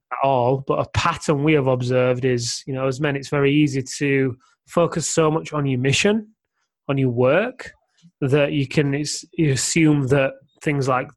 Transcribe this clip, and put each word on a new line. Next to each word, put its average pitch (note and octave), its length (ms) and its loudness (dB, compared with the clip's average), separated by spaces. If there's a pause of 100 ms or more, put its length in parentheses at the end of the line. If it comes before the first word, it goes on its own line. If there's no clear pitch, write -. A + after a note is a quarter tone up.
(120)
at B2 100 -8
all, C3+ 460 0
but D3 120 -2
a C#3 100 -4
pattern D#3 540 -2
we D#3 100 2
have C#3 140 2
observed B2+ 580 0
is, A#2+ 420 -2
you C#3+ 60 -6
know, C3 140 -2
as C3 120 -4
men, D3 160 -2
it's C#3 140 -10
very C#3 240 2
easy C#3 300 2 (160)
to C3+ 360 0 (320)
focus E3 420 -2
so D#3 220 2
much D#3+ 220 -4
on D3 120 -2
your C3 140 0
mission, G3+ 540 0 (560)
on C#3 80 -2
your C3 140 0
work, D3 600 0 (480)
that C#3+ 320 2
you C#3 160 -2
can, C#3+ 260 0
it's, C#3+ 300 -6 (100)
you D3+ 200 4
assume D3 540 2
that C3+ 260 2 (280)
things C#3 280 -2
like C3 280 -2